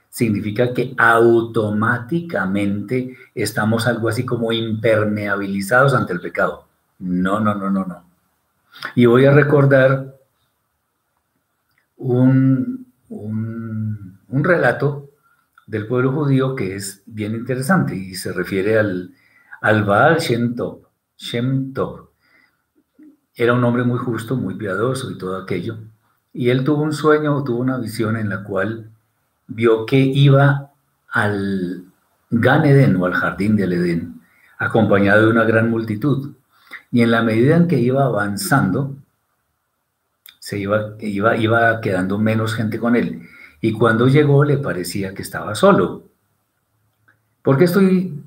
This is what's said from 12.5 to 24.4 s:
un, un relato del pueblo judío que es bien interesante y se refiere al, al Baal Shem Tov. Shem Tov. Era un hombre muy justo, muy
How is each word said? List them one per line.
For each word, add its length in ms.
un, 1080
un 160
relato 640
del 200
pueblo 260
judío 420
que 220
es 300
bien 280
interesante 640
y 180
se 180
refiere 460
al, 360
al 220
Baal 340
Shem 360
Tov. 280
Shem 560
Tov. 380
Era 200
un 100
hombre 180
muy 160
justo, 380
muy 200